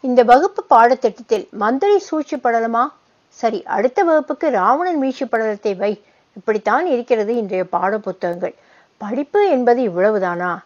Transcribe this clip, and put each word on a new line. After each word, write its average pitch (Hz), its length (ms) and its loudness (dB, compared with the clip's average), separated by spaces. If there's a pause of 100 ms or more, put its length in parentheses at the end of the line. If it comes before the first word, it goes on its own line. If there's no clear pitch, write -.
இந்த 247 220 2
வகுப்பு 277 480 4
பாடத்திட்டத்தில் 240 800 2
மந்திரி 269 480 0
சூழ்ச்சி 311 380 -6
படலமா? 233 520 0 (400)
சரி, 226 340 -4
அடுத்த 247 420 0
வகுப்புக்கு 311 460 0
ராவணன் 277 480 0
வீழ்ச்சி 269 260 -4
படலத்தை 220 520 -4
வை. 202 260 -4 (340)
இப்படித்தான் 214 500 -2
இருக்கிறது 240 500 -2
இன்றைய 185 360 -4
பாடப்புத்தகங்கள். 185 800 -4 (420)
படிப்பு 285 540 -2
என்பது 247 320 2
இவ்வளவுதானா? 180 840 -2